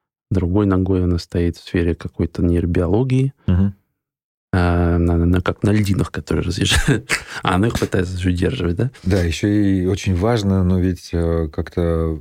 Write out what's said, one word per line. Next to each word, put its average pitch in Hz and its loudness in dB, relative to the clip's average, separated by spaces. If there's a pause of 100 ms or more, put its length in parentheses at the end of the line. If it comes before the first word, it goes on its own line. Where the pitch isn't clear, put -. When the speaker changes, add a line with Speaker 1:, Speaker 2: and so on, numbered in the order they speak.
(300)
Speaker 1:
другой 92 0
ногой 92 2
она 90 0
стоит 87 -2
в - -20
сфере 85 0
какой-то - -6
нейробиологии. 92 0 (160)
Speaker 2:
Мгм. 95 2 (800)
Speaker 1:
А, 87 2
на, 85 2
на, 85 2
на, 90 2
как - -4
на 107 2
льдинах, 101 0
которые 80 -4
разъезжают. - 0 (180)
<laughs> - -14
А 92 0
она 104 2
их 113 -4
пытается 92 -2
удерживать, 87 -2
да? 120 -2 (140)
Speaker 2:
Да, 95 2
ещё 85 0
и 98 2
очень 95 0
важно, 98 2
ну, 92 2
ведь, 90 -2
э, 82 0
как-то 82 -2